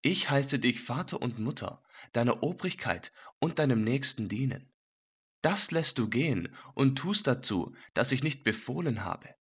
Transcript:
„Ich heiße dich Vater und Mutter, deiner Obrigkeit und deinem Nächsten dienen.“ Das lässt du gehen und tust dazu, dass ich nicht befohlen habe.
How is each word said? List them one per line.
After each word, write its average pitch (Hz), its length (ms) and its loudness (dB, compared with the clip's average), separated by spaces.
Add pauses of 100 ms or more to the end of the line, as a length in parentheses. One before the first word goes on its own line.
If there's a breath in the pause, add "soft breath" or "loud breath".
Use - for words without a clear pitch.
„Ich - 260 2
heiße 139 300 2
dich 120 200 2
Vater 131 420 -6
und 117 160 -4
Mutter, 110 460 -6 (300 loud breath)
deiner 117 300 2
Obrigkeit - 680 -4 (280 loud breath)
und 185 200 0
deinem 127 240 4
Nächsten 117 460 0
dienen.“ 131 420 -4 (720)
Das 185 300 4
lässt 160 260 2
du 113 100 0
gehen 113 480 -2 (200 loud breath)
und 135 220 4
tust 196 300 0
dazu, - 480 0 (180 loud breath)
dass - 180 2
ich 131 120 0
nicht 156 200 -4
befohlen 123 600 -2
habe. - 380 -10